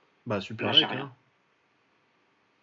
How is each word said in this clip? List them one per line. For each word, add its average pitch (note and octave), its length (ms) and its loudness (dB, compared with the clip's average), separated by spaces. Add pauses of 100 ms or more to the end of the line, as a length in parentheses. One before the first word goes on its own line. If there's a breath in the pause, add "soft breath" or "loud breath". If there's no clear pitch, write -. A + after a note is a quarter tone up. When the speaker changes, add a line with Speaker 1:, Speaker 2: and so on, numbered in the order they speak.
(260)
Speaker 1:
Bah, G#2 140 -2
Super A2 280 -6
Speaker 2:
Là, A2 40 0
j'ai - 100 8
Speaker 1:
Lake, - 80 -2
Speaker 2:
rien. C3 220 -8 (1500)